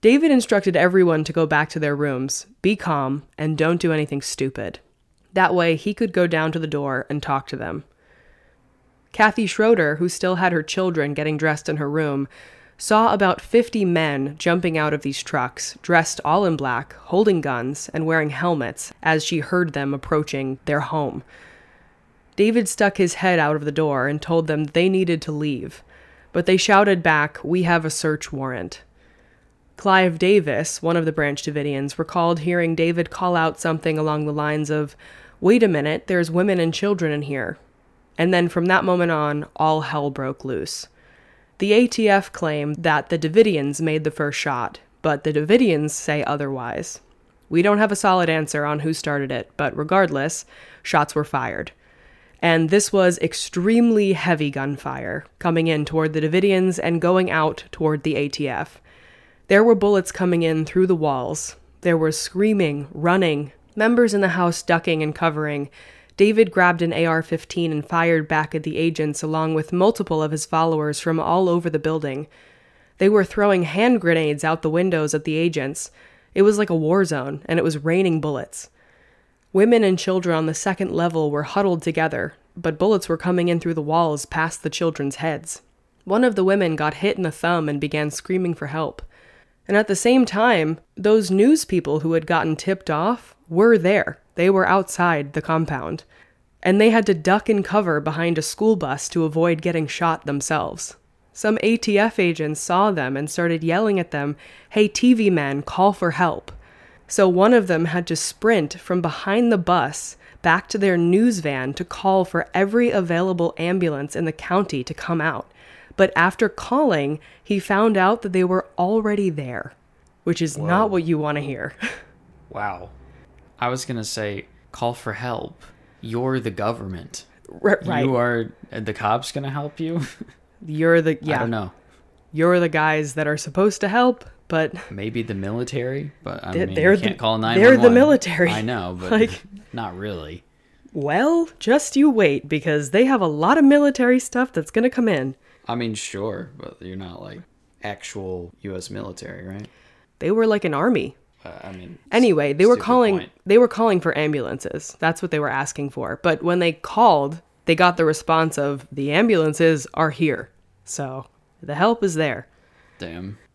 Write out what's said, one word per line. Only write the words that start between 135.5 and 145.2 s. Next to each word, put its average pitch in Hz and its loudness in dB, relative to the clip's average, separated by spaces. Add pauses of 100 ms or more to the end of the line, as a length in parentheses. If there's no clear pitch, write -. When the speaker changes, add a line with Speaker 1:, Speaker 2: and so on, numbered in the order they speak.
Speaker 2:
but - -12
I 90 -10
Speaker 1:
Th-, 180 -2
Speaker 2:
mean, 190 -6
Speaker 1:
they're 165 4
Speaker 2:
you 208 4
Speaker 1:
the, 170 -2
Speaker 2:
can't 190 -4
call 113 -2
Speaker 1:
they're 113 0
the 190 4
Speaker 2:
nine 247 10
one 233 4
one. 240 8
Speaker 1:
military. 208 4
Speaker 2:
I 110 -2
know, 98 -6
but 90 -6
Speaker 1:
<laughs> 220 2
Like, 208 0 (320)
Speaker 2:
not 104 -10
really. 87 -10 (500)
Speaker 1:
well, 240 0 (120)
just 269 0
you 285 6
wait, 160 2
because 147 -2
they 214 4
have 262 2
a 180 0
lot 160 2
of 311 4
military 277 4
stuff 254 -4
that's 156 -6
gonna 233 2
come 247 -2
in. 135 -2 (320)